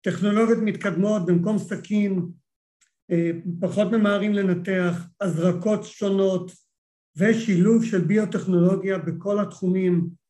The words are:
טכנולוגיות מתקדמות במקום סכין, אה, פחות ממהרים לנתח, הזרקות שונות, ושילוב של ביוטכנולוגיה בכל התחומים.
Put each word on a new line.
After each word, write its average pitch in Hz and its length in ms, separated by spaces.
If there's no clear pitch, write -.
טכנולוגיות 208 580
מתקדמות 202 640
במקום 180 320
סכין, 196 640
אה, 170 200
פחות 202 320
ממהרים 208 400
לנתח, 180 760
הזרקות 180 640
שונות, 190 680
ושילוב 214 680
של 190 160
ביוטכנולוגיה 185 960
בכל 190 420
התחומים. 185 680